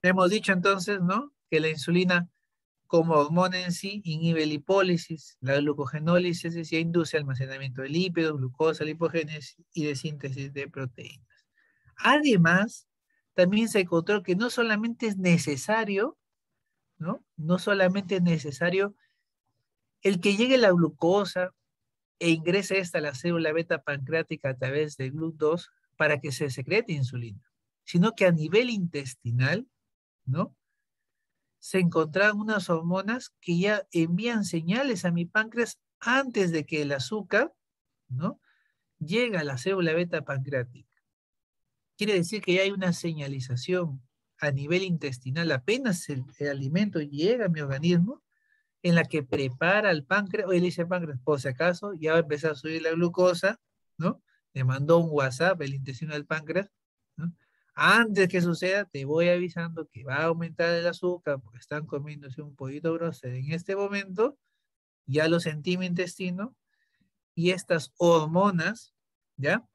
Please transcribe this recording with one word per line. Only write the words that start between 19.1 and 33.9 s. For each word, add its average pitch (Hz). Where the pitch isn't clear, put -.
el 190
que 202
llegue 254
la 208
glucosa 180
e 170
ingrese 180
esta 175
a 151
la 147
célula 165
beta 165
pancreática 147
a 131
través 143
del 131
glut 160
dos 156
para 151
que 143
se 143
secrete 180
insulina, 120
sino 202
que 190
a 180
nivel 170
intestinal, 143
¿no? 139
Se -
encontraron 180
unas 214
hormonas 190
que 175
ya 202